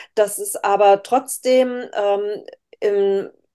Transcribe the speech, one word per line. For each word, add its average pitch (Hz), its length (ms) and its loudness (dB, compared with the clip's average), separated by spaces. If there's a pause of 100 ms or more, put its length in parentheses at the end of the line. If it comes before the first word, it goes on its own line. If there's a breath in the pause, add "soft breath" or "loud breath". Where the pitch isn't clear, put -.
(140 loud breath)
dass 202 240 0
es 202 180 -10
aber 202 460 4
trotzdem, 254 800 0 (100)
ähm, 208 500 -4 (360)
in 196 500 0 (240)